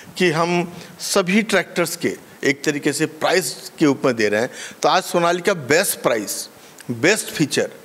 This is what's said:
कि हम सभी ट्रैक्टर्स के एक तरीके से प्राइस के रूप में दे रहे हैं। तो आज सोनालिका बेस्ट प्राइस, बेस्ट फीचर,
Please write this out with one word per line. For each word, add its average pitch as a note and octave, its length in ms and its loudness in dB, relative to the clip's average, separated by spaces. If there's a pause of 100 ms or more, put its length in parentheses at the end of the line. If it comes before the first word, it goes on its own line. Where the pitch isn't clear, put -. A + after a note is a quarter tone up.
(180)
कि F3+ 140 4
हम F3 420 0 (260)
सभी G3 420 2
ट्रैक्टर्स F3 540 0
के G2+ 200 -4 (280)
एक C#3 200 0
तरीके D3 300 0
से D#3 120 -2
प्राइस D3+ 760 -2
के D#3+ 60 4
रूप C#3 200 2
में C3 100 2
दे G#2+ 140 2
रहे G#2 120 2
हैं। B2+ 80 -2 (320)
तो D3 80 4
आज F3 140 2
सोनालिका F3 500 0
बेस्ट D#3 480 0
प्राइस, A2+ 480 -2 (420)
बेस्ट D3+ 360 2
फीचर, C3 420 0 (160)